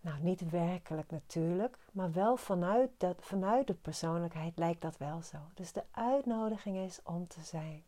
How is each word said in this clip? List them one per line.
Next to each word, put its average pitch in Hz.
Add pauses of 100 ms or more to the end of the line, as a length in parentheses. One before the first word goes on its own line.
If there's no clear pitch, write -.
Nou, 151
niet 180
werkelijk 170
natuurlijk, 170 (140)
maar 185
wel 208
vanuit 208
dat, 180
vanuit 202
de 190
persoonlijkheid 165
lijkt 170
dat 160
wel 160
zo. - (160)
Dus 180
de -
uitnodiging 220
is 185
om 175
te 160
zijn 156